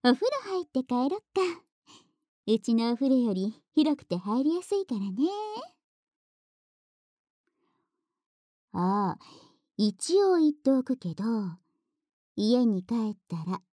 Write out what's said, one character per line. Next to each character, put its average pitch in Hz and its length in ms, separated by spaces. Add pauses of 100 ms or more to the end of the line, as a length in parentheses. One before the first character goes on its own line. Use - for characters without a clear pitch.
お 247 100
風 311 140
呂 523 40 (120)
入 381 180
っ - 40
て 262 180
帰 247 260
ろ 370 80
っ - 20
か。 370 440 (840)
う 220 120
ち 226 160
の 233 160
お 240 40
風 262 140
呂 262 60
よ 240 180
り 190 300 (100)
広 302 240
く - 80
て 175 120
入 208 260
り 311 120
や 359 60
す - 140
い 392 100
か - 100
ら 196 60
ね。 202 260 (3500)
あ 190 440
あ、 - 20 (580)
一 262 440
応 370 160
言 311 120
っ - 20
て 294 200
お 262 120
く 262 140
け 165 180
ど、 196 80 (1120)
家 233 300
に 190 180
帰 226 120 (180)
っ 190 40 (100)
た 165 220
ら 180 120 (120)